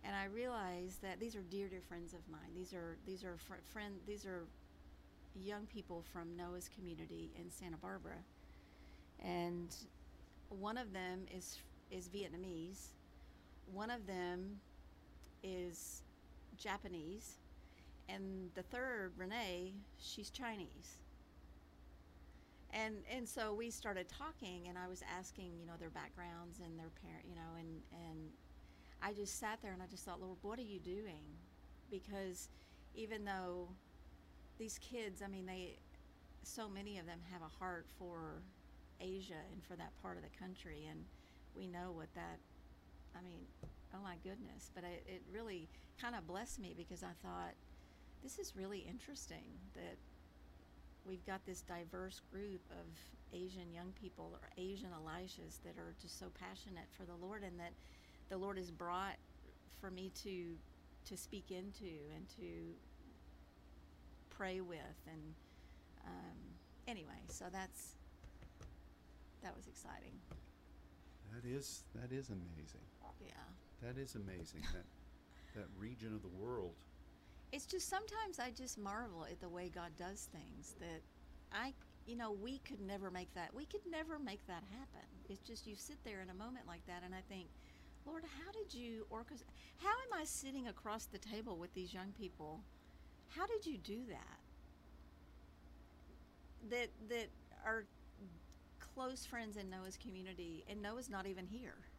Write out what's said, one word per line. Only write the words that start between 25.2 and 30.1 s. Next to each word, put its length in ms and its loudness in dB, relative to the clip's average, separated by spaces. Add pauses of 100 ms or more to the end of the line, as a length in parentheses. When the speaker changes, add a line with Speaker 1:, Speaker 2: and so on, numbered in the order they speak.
Speaker 1:
you 60 -4
know, 140 -4
their 100 -2
backgrounds 760 -2
and 140 -2
their 140 -4 (120)
parent, 240 -6
you 80 -6
know, 240 -4
and, 220 -2 (100)
and 380 -4 (720)
I 120 6
just 260 4
sat 220 6
there 120 0
and 80 0
I 60 0
just 180 -4
thought, 160 0